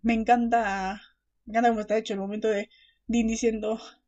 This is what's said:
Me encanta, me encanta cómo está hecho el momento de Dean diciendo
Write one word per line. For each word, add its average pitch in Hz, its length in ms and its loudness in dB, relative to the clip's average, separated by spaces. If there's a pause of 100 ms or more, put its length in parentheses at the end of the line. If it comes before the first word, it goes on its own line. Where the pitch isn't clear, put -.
Me 233 100 2
encanta, 220 880 2 (440)
me 208 80 -16
encanta 233 160 4
cómo 220 120 0
está 208 160 0
hecho 220 160 -4
el 196 60 -4
momento 214 300 -4
de 208 200 -2 (380)
Dean 233 200 2
diciendo 220 520 -2 (280)